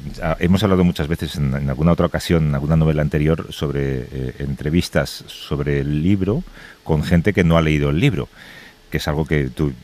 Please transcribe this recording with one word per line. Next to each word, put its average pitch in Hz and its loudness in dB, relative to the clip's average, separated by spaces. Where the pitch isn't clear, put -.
ah, 80 0
hemos 92 2
hablado 95 4
muchas 85 0
veces 82 -4
en, 71 0
en 69 -4
alguna 76 2
otra 85 2
ocasión, 80 0
en 71 0
alguna 73 0
novela 78 4
anterior, 76 0
sobre, 69 -4
eh, 65 -6
entrevistas 71 -2
sobre 71 -4
el 73 -2
libro 98 0
con 78 0
gente 87 2
que 95 4
no 82 6
ha 82 4
leído 73 2
el 76 0
libro, 101 0
que - -4
es - -4
algo 76 -2
que 73 0
tú 69 -2